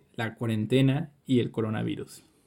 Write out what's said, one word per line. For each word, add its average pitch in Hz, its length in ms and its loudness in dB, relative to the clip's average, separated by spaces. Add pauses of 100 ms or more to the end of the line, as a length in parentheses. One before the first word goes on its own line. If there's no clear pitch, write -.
(160)
la 113 200 -4
cuarentena 127 760 0 (140)
y 127 140 2
el - 120 0
coronavirus. 113 720 -4 (240)